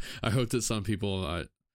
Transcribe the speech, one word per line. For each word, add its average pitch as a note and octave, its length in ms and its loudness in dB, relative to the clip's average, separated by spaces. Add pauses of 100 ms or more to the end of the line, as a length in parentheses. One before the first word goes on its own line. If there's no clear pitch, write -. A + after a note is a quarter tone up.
<laughs> - 160 -8
I - 60 2
hope A#2 200 2
that A#2+ 120 2
some G#2+ 220 0
people, F#2+ 420 0
uh, E2 200 -2 (300)